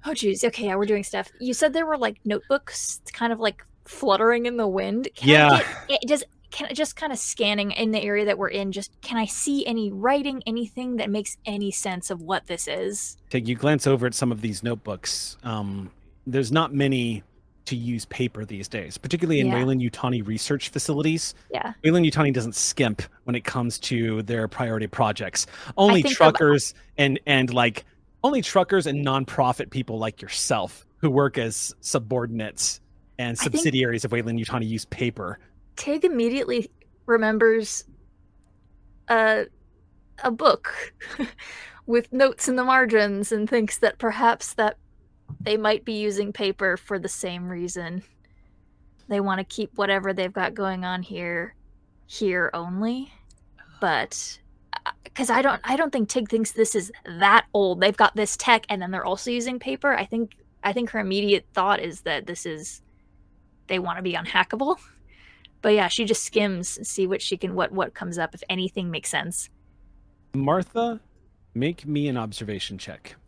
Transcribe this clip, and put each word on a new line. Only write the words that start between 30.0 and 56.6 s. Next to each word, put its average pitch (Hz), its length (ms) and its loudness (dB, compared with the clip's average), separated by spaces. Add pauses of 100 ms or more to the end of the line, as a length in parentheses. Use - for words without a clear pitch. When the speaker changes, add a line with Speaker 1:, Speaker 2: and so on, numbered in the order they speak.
Speaker 2:
yourself - 640 -4 (120)
who 160 120 2
work 139 280 4
as 113 440 -4
subordinates 117 1000 -4 (380)
and 117 200 -4
Speaker 1:
I - 40 -2
think 127 120 -2
Speaker 2:
subsidiaries 127 500 2
of 107 60 -2
Weyland 117 280 -2
Yutani 113 280 -4
use 110 180 -4
paper. 107 540 -6 (360)
Speaker 1:
Tig 302 280 -2
immediately 247 680 0 (360)
remembers 220 800 2 (1200)
a, 220 380 4 (800)
a 254 80 2
book - 640 0 (240)
<laughs> - 680 -10
with 233 260 2
notes 262 360 4
in 254 80 2
the 254 80 2
margins 214 680 4
and 214 180 0
thinks 226 300 2
that - 180 4
perhaps 233 580 0
that 214 220 0 (640)
they 214 180 0
might 214 280 2
be 226 80 -4
using 208 400 -2
paper 190 440 0
for 196 220 -6
the 175 80 -8
same 180 400 -8
reason. 180 560 -6 (1040)
They 202 140 0
wanna 190 240 -2
keep - 300 -6
whatever 196 380 2
they've 185 180 -2
got 202 220 -2
going 190 300 -4
on 180 180 -4
here, 175 540 -8 (500)
here 180 480 0
only. 208 580 -4 (680)
But, - 600 -2 (460)
uh, - 60 -6 (240)
'cause 240 140 -2
I 240 120 4
don't, 269 220 0
I 262 140 0
don't 311 140 0
think 226 180 0
Tig 233 200 -2
thinks 220 220 0
this 220 240 2